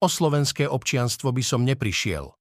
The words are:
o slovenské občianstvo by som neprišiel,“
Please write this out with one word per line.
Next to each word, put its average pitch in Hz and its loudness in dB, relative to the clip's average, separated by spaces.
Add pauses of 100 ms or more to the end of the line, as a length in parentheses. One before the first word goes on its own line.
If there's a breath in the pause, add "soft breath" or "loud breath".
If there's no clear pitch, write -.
o 190 4
slovenské 147 2
občianstvo 131 -2
by 127 0
som 123 0
neprišiel,“ 107 -2